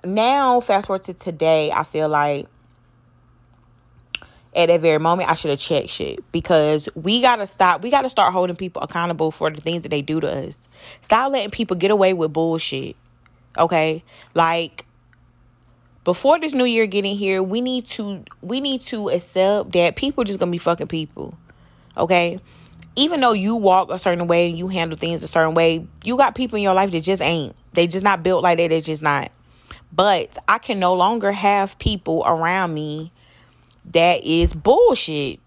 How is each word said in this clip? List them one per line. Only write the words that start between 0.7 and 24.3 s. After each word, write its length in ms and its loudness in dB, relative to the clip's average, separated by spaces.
forward 160 -4
to 100 -12
today, 600 0
I 100 0
feel 240 -4
like 400 0
at 120 4
that 120 6
very 180 4
moment, 320 0
I 40 2
should 180 -4
have 80 -2
checked 300 -2
shit, 420 -10
because 640 2
we 240 -2
gotta 260 2
stop. 360 2
We 80 -6
gotta 180 2
start 240 2
holding 240 -2
people 260 -8
accountable 480 -2
for 200 -4
the 100 -8
things 240 -6
that 60 -12
they 120 -2
do 200 -2
to 260 -4
us. 220 -18
Stop 320 2
letting 160 -2
people 260 -4
get 160 2
away 220 4
with 180 -2
bullshit. 640 -4
Okay? 480 0
Like, 520 -2
before 340 2
this 140 -6
new 100 0
year 240 2
get 160 -2
in 140 -4
here, 260 -2
we 160 -4
need 280 -4
to, 360 -8
we 200 -6
need 220 -4
to 260 -6
accept 640 0
that 240 2
people 260 -2
just 160 -6
gonna 100 0
be 80 -4
fucking 300 -2
people. 500 -10
Okay? 420 0
Even 240 0
though 140 4
you 220 -2
walk 360 2
a 80 -6
certain 280 -2
way 200 4